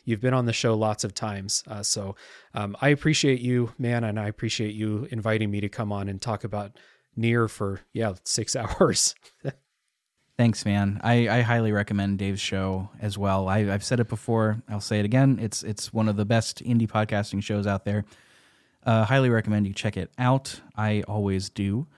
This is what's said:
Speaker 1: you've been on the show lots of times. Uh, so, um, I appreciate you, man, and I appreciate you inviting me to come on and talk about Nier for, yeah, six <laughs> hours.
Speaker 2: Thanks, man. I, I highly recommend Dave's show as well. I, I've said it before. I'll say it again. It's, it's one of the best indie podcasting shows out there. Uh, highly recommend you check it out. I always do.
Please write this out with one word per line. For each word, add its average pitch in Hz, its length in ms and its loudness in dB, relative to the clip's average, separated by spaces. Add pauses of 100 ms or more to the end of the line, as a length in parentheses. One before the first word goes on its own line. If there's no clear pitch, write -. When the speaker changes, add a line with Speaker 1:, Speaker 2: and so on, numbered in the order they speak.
Speaker 1:
you've 113 160 -2
been 127 140 0
on 127 120 2
the 117 80 2
show 113 220 2
lots 107 300 0
of 101 80 -8
times. 101 540 -6
Uh, 104 140 -10
so, 98 340 -4 (380)
um, 101 280 -4
I 139 80 4
appreciate 143 500 2
you, 123 400 0
man, 120 240 0
and 107 160 -2
I 104 80 -4
appreciate 107 480 -4
you 107 340 -4
inviting 110 400 0
me 101 120 -2
to 101 80 -2
come 107 220 -6
on 98 180 -4
and 98 120 -8
talk 107 220 -4
about 104 340 -8 (380)
Nier 117 320 4
for, 98 320 -6 (140)
yeah, 110 200 -2 (120)
six - 300 -4
<laughs> - 20 -2
hours. - 580 2 (1200)
Speaker 2:
Thanks, 117 280 2
man. 101 380 2
I, 120 260 4
I 117 120 4
highly 113 300 2
recommend 101 480 0
Dave's 98 220 -2
show 95 480 -4 (100)
as 101 180 -4
well. 98 300 2
I, 98 120 2 (120)
I've 98 120 0
said 120 160 0
it 117 100 0
before. 110 580 0
I'll 104 140 -6
say 107 180 0
it 104 60 2
again. 131 360 4
It's, 110 220 -4
it's - 300 -8
one 110 160 2
of 101 80 0
the 107 80 2
best 113 380 0
indie 117 260 2
podcasting 104 540 0
shows 104 240 -2
out 98 180 -2
there. 104 200 -2 (800)
Uh, 113 220 4
highly 131 240 4
recommend 107 380 2
you 95 60 -6
check 101 240 -4
it 92 200 -6
out. 127 420 0 (160)
I 107 320 0
always 98 420 -2
do. 104 380 -2 (100)